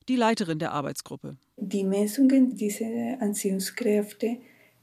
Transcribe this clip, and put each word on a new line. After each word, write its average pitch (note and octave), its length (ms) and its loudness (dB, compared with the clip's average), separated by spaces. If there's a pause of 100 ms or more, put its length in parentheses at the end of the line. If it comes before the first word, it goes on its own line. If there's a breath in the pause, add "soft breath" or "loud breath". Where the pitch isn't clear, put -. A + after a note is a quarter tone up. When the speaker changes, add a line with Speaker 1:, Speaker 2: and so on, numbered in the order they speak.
Speaker 1:
die B3+ 60 0
Leiterin A3 460 2
der E3 100 -4
Arbeitsgruppe. C#3 680 -8 (220)
Speaker 2:
Die G3 260 -4
Messungen B3 680 4
dieser A3+ 680 -4
Anziehungskräfte G#3 1160 -2 (440 soft breath)